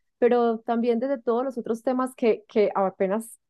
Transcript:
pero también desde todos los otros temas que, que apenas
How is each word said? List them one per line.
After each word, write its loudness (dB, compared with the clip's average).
pero 2
también -2
desde -2
todos -2
los -6
otros -6
temas -2
que, 0
que 2
apenas -2